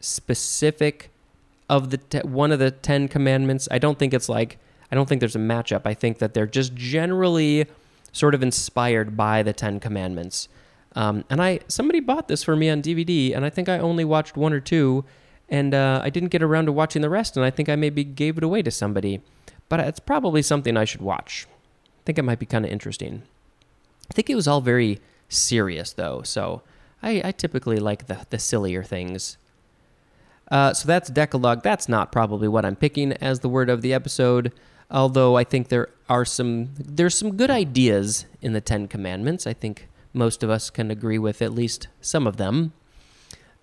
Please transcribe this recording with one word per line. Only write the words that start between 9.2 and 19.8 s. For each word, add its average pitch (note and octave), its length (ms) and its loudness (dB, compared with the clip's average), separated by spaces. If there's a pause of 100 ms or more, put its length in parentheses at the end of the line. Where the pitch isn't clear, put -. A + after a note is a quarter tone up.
the G#2+ 100 0
Ten G2+ 260 -4
Commandments. F#2 680 -6 (460)
Um, G#2+ 340 0
and C#3+ 140 0
I, F#3 260 0
somebody D#4 320 0
bought C4+ 280 -2
this - 140 -2
for D#3+ 140 2
me D#3 140 4
on D3+ 100 0
D D#3+ 140 -2
V E3 100 0
D, D3+ 300 2
and C3+ 100 -2
I D3 60 -2
think F3+ 180 -4
I F3+ 100 0
only E3+ 240 0
watched D#3 320 0
one D3+ 200 0
or C#3+ 60 -2
two, C3+ 440 2 (420)
and, C#3 280 0
uh, C3+ 280 2
I - 60 -4
didn't E3+ 220 -2
get E3 120 2
around D#3+ 240 2
to D3 60 2
watching D#3 300 0
the D3+ 80 0
rest, G#3+ 260 -2
and C3 80 2
I C3 60 4
think C#3+ 180 -2
I D3 80 2
maybe D3 260 0
gave D3 360 -2
it D#3+ 60 0
away F#3+ 180 0
to A#2 80 -2
somebody. G2 500 -2 (480)
But E3 120 0